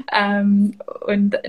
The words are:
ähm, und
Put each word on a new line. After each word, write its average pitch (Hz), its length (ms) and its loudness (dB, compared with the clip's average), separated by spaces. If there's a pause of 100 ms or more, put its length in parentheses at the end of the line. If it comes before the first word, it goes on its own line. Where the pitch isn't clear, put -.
(140)
ähm, 202 640 2 (280)
und 202 420 0